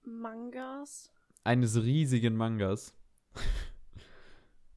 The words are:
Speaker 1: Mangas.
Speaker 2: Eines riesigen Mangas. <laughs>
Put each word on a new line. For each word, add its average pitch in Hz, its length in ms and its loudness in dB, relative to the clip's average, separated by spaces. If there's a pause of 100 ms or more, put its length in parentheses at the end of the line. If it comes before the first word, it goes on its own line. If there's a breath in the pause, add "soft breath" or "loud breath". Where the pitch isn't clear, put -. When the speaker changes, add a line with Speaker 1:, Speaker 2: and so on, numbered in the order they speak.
Speaker 1:
Mangas. 240 1040 -10 (340)
Speaker 2:
Eines 120 380 4
riesigen 123 540 4
Mangas. 110 580 0 (400)
<laughs> - 400 -2 (1040 loud breath)